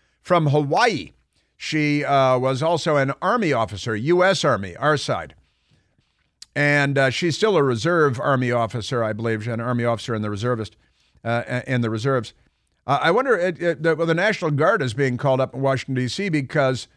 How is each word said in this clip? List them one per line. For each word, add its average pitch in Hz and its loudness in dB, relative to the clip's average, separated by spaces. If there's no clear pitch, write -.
from 165 2
Hawaii. 151 0
She, 147 -2
uh, 135 4
was 131 0
also 160 0
an 135 0
Army 190 2
officer, 110 -2
U 156 2
S 185 2
Army, 98 0
our 147 0
side. 90 -6
And, 143 2
uh, 135 4
she's 160 -2
still 208 2
a 151 4
reserve 139 2
Army 127 2
officer, 117 -2
I 110 -2
believe, 110 -4
an 117 -4
Army 120 -2
officer 117 -2
in 107 -2
the 107 -4
reservist, 107 -4
uh, 117 -2
in 127 0
the 117 0
reserves. 113 -2
Uh, 135 0
I 156 2
wonder, 247 2
it, 170 -2
it, 160 -2
the, 160 2
well, 165 -2
the 165 2
National 175 0
Guard 160 2
is 127 -2
being 131 -2
called 131 0
up 131 -2
in 135 -8
Washington, 135 -2
D 127 -2
C 196 -4
because 139 -2